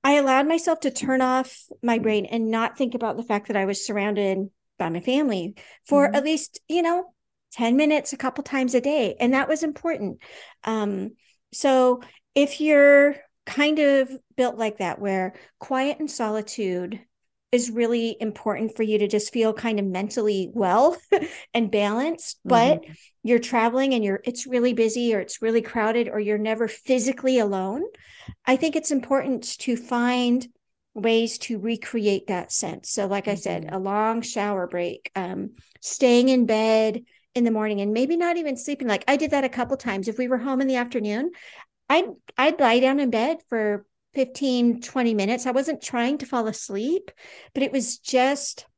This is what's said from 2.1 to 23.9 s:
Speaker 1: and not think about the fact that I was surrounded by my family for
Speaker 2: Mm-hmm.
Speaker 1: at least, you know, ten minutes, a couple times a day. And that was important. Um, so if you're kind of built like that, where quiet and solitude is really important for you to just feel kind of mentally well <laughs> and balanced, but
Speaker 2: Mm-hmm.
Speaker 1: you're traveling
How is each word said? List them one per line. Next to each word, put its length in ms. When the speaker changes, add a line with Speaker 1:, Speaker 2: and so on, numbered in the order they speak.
Speaker 1:
and 240
not 280
think 180
about 220
the 60
fact 240
that 100
I 80
was 200
surrounded 640
by 120
my 120
family 540
for 180
Speaker 2:
Mm-hmm. 100
Speaker 1:
at 80
least, 360
you 140
know, 280
ten 240
minutes, 380
a 40
couple 260
times 320
a 60
day. 380
And 140
that 160
was 140
important. 560
Um, 480
so 500
if 260
you're 540
kind 300
of 300
built 200
like 200
that, 220
where 340
quiet 400
and 100
solitude 880
is 200
really 480
important 560
for 80
you 160
to 80
just 260
feel 200
kind 260
of 60
mentally 680
well 420
<laughs> 420
and 180
balanced, 760
but 360
Speaker 2:
Mm-hmm. 100
Speaker 1:
you're 160
traveling 560